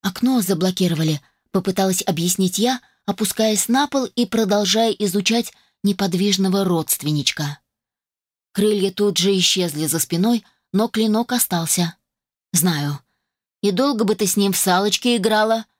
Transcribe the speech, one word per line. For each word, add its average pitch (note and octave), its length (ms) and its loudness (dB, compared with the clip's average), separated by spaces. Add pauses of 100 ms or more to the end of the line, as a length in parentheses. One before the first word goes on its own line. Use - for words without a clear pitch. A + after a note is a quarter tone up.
«Окно A#3+ 400 0
заблокировали», E3+ 800 0 (300)
попыталась F#3+ 540 0
объяснить F3+ 540 0
я, B3 220 0 (240)
опускаясь G#3+ 640 0
на C4+ 200 2
пол C4+ 180 -2
и - 200 0
продолжая G#3 680 0
изучать G#3 640 -2 (300)
неподвижного G3 800 0
родственничка. D3+ 960 -2 (960)
Крылья G3 340 2
тут G3+ 280 0
же F#3+ 180 2
исчезли D#3+ 480 0
за D#3 140 -2
спиной, G#3+ 440 0 (300)
но G3 140 2
клинок A3+ 440 0
остался. E3+ 640 -2 (580)
«Знаю. D3+ 460 0 (600)
И G3+ 80 2
долго A3+ 340 0
бы G#3 120 0
ты G#3 100 -2
с F#3 100 -2
ним G3+ 160 2
в F3+ 60 -2
салочки G3+ 580 0
играла?» A3 520 0 (120)